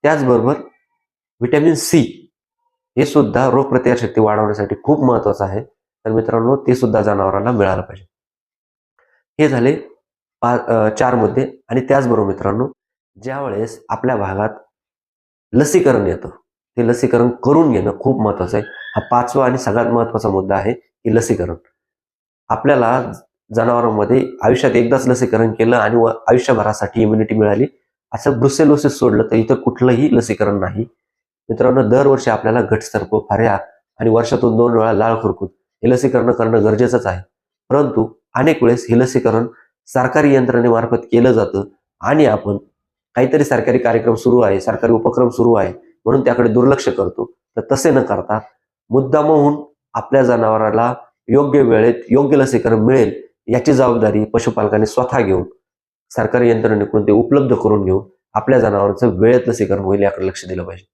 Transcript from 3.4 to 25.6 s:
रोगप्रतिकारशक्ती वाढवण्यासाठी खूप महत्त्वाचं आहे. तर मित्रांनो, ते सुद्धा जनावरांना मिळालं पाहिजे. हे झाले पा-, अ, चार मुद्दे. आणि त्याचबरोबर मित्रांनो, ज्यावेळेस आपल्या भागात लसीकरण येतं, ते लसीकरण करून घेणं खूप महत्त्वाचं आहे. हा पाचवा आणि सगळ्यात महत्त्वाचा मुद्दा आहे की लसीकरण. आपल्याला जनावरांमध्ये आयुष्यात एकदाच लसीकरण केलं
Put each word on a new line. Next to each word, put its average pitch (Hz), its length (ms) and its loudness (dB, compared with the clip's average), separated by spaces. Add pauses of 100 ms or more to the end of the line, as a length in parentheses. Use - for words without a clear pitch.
रोगप्रतिकारशक्ती 127 680 0
वाढवण्यासाठी 104 640 -2
खूप 151 220 0
महत्त्वाचं 107 400 0
आहे. 98 280 -6
तर - 380 -14
मित्रांनो, 113 460 0
ते 127 180 0
सुद्धा 110 280 0
जनावरांना 98 500 -2
मिळालं 95 300 0
पाहिजे. - 240 -18 (1400)
हे 151 60 4
झाले 135 280 2 (640)
पा-, 120 180 0
अ, 110 320 0
चार 123 240 0
मुद्दे. 113 540 -2
आणि 127 120 -2
त्याचबरोबर 123 480 0
मित्रांनो, 101 400 -4 (540)
ज्यावेळेस 120 680 -8
आपल्या 120 280 -4
भागात 101 320 -4 (1040)
लसीकरण 135 540 2
येतं, 85 220 -6 (480)
ते 117 120 0
लसीकरण 120 400 2
करून 143 440 2
घेणं 104 280 -2
खूप 120 220 -2
महत्त्वाचं 101 340 -2
आहे. 101 100 -4 (280)
हा 107 140 -2
पाचवा 123 360 0
आणि 127 140 0
सगळ्यात 117 280 -2
महत्त्वाचा 117 420 -2
मुद्दा 98 260 -2
आहे 98 180 -2
की - 440 -6
लसीकरण. 90 380 -2 (960)
आपल्याला 127 640 -2 (420)
जनावरांमध्ये 117 720 0 (140)
आयुष्यात 127 300 2
एकदाच 127 360 0
लसीकरण 113 440 0
केलं 113 240 2